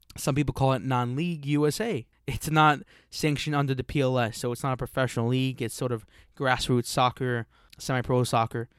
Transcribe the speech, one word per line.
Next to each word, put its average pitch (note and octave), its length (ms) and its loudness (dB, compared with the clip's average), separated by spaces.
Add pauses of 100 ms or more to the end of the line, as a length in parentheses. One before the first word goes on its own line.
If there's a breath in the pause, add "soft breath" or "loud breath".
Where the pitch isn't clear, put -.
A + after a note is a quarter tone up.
(160)
Some - 180 0
people C3 180 0
call C3 220 2
it G#2+ 80 -2
non-league C3+ 640 -2
U D3 200 2
S D3 140 0
A. G#3+ 260 -4 (200)
It's - 240 -4
not D3+ 300 6 (300 soft breath)
sanctioned D3 460 -2
under C#3+ 180 2
the B2+ 80 -4
P - 180 -2
L B2+ 180 2
S, A#2 200 -2
so A#2+ 140 -4
it's A#2 100 -8
not C3 120 -2
a - 20 -4
professional A#2+ 520 -2
league. C3 320 0
It's A2+ 140 -4
sort B2 180 -2
of A2+ 120 -4 (340 soft breath)
grassroots B2+ 480 2
soccer, B2 600 0 (320 soft breath)
semi-pro B2+ 460 0
soccer. A#2 440 -2 (100)